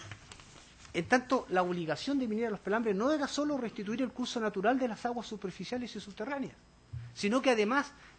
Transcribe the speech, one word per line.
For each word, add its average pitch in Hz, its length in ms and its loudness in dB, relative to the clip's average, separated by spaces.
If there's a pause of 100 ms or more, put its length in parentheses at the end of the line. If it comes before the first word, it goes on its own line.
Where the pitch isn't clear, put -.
(920)
en 170 120 0
tanto 254 440 4
la 185 140 4
obligación 180 540 0
de 254 100 0
Minera 220 220 0
Los 202 100 -4
Pelambres 214 360 2
no 240 160 4
era 285 160 2
solo 294 300 0
restituir 220 440 -4
el 247 100 -2
curso - 280 -4
natural 214 400 2
de 254 80 0
las 214 180 -4
aguas 240 220 -4
superficiales 214 680 -6
y 208 40 -8
subterráneas, 214 560 -6 (580)
sino 226 280 2
que 262 100 6
además 226 400 4 (280)